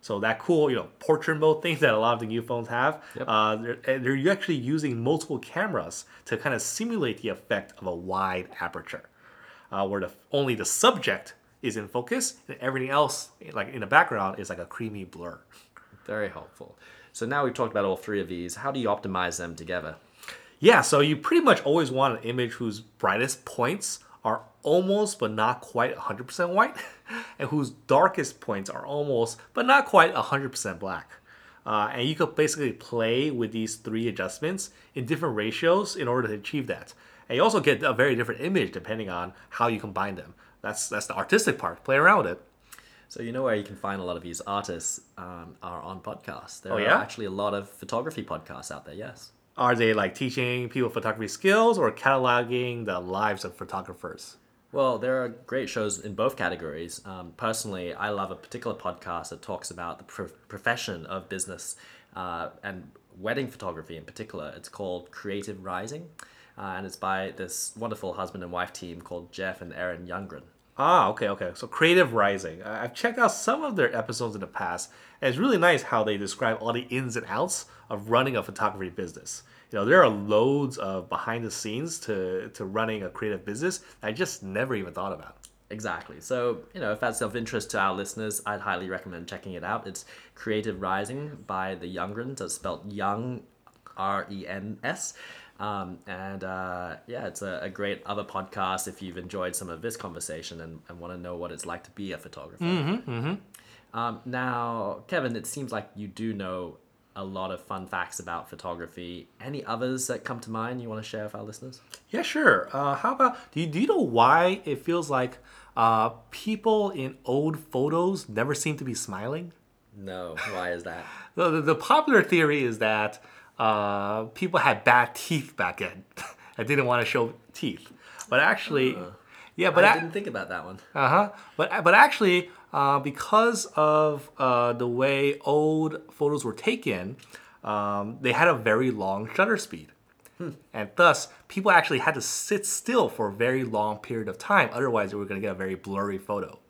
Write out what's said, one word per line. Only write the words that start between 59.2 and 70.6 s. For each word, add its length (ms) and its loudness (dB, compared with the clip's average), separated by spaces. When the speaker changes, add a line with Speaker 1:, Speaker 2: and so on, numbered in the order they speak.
Speaker 2:
that 100 -14
talks 300 -10
about 260 -10
the 80 -20
pro-, 240 -10
profession 580 -4
of 240 -8
business, 460 -8
uh, 360 -6
and 280 -10
wedding 300 -2
photography 480 -10
in 80 -14
particular. 520 -12
It's 120 -18
called 420 -8
Creative 540 -8
Rising, 460 -8
uh, 180 -6
and 80 -8
it's 120 -10
by 400 -2
this 420 -8
wonderful 360 -6
husband 300 -6
and 80 -10
wife 220 -4
team 260 -12
called 320 -12
Jeff 300 -6
and 100 -12
Erin 340 -6
Youngren. 360 -10